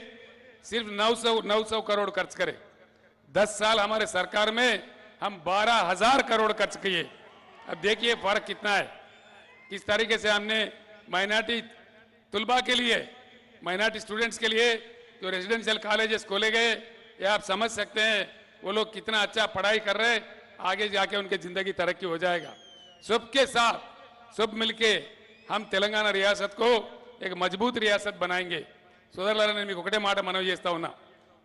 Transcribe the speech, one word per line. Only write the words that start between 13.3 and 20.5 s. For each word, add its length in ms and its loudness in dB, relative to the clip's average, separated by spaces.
माइनॉरिटी 360 -2
स्टूडेंट्स 380 -4
के 100 -2
लिए 280 2
जो 80 -6
रेजिडेंशियल 480 -2
कॉलेजेस 480 0
खोले 260 0
गए, 200 2
ये 60 -4
आप 160 2
समझ 280 -2
सकते 320 -4
हैं, 200 2
वो 80 -4
लोग 220 0
कितना 280 -4
अच्छा 240 0
पढ़ाई 340 0
कर 160 0
रहे 180 2
हैं, 80 0